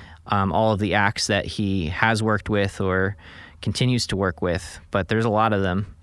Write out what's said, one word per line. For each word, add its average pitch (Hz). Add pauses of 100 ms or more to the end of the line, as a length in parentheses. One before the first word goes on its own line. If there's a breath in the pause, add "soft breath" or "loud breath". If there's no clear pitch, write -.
(260 loud breath)
um, 98
all 110
of 98
the 95
acts 104
that 101
he 98
has 110
worked 107
with 98
or 95 (460 loud breath)
continues 127
to -
work 95
with, 85 (100)
but 95
there's 113
a 120
lot 107
of 98
them. 95